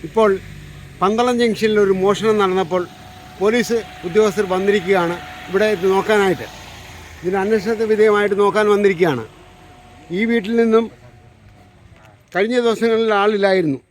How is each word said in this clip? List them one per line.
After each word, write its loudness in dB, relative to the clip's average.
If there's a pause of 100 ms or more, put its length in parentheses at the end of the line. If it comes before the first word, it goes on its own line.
ഇപ്പോൾ 2 (720)
പന്തളം 0
ജംഗ്ഷനിൽ 0
ഒരു 2
മോഷണം 0
നടന്നപ്പോൾ 0 (540)
പോലീസ് 0 (300)
ഉദ്യോഗസ്ഥർ 2
വന്നിരിക്കുകയാണ് 0 (340)
ഇവിടെ 2
ഇത് -6
നോക്കാനായിട്ട്, 0 (760)
ഇതിന് -2
അന്വേഷണത്തിന് -2
വിധേയമായിട്ട് 2
നോക്കാൻ 2
വന്നിരിക്കുകയാണ്. 2 (920)
ഈ 0 (100)
വീട്ടിൽ -2
നിന്നും 2 (1500)
കഴിഞ്ഞ 0 (100)
ദിവസങ്ങളിൽ 2
ആളില്ലായിരുന്നു. 2 (120)